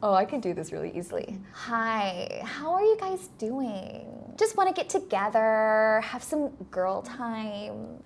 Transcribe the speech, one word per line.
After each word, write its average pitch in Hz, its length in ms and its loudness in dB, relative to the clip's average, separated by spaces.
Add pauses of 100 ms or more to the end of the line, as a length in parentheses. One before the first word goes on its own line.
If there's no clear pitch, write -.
Oh, 208 140 4
I 190 100 6
can 294 140 -2
do 185 160 -2
this 160 160 -6
really - 260 -6
easily. - 400 -6 (160)
Hi, 220 920 -2
how 285 280 -4
are 370 100 4
you 427 180 8
guys 381 360 -4
doing? 226 720 -6 (320)
Just 440 180 4
want 381 120 6
to 359 120 0
get - 80 -2
together, 220 1160 4
have 247 180 -8
some 302 280 0 (200)
girl 185 320 0
time. 220 1040 -8